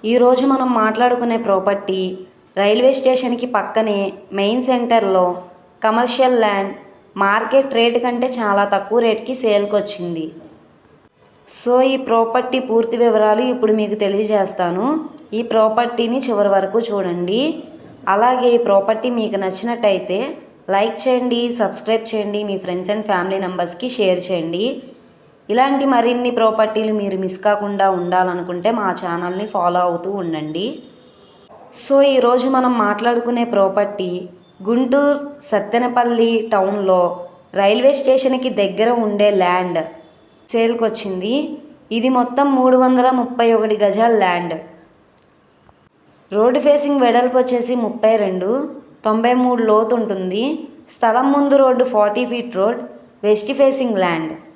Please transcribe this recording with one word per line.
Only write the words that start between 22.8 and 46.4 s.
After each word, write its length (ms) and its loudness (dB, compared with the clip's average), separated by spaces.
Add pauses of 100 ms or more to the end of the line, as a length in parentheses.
and 160 -6
family 360 -2
మెంబర్స్కి 500 -6
షేర్ 320 0
చేయండి. 380 -4 (840)
ఇలాంటి 380 2
మరిన్ని 460 0
ప్రాపర్టీలు 600 0
మీరు 240 -4
మిస్ 240 -4
కాకుండా 400 0 (140)
ఉండాలనుకుంటే 680 -2 (100)
మా 80 -2 (120)
ఛానల్ని 540 -6
ఫాలో 320 0
అవుతూ 240 -4 (120)
ఉండండి. 440 -6 (1120)
So, 180 0 (200)
ఈరోజు 400 2
మనం 180 2 (100)
మాట్లాడుకునే 600 0 (100)
ప్రాపర్టీ 560 0 (580)
గుంటూరు 480 2 (340)
సత్తెనపల్లి 800 0 (240)
టౌన్లో 480 2 (600)
రైల్వే 400 4
స్టేషన్కి 500 0 (100)
దగ్గర 300 0 (160)
ఉండే 240 2 (140)
ల్యాండ్ 360 0 (720)
సేల్కి 360 0
వచ్చింది. 460 -4 (640)
ఇది 200 2
మొత్తం 300 0 (100)
మూడు 260 4
వందల 260 4 (120)
ముప్పై 340 0
ఒకటి 280 0
గజాల 300 2 (100)
ల్యాండ్. 320 -2 (1800)
రోడ్డు 300 4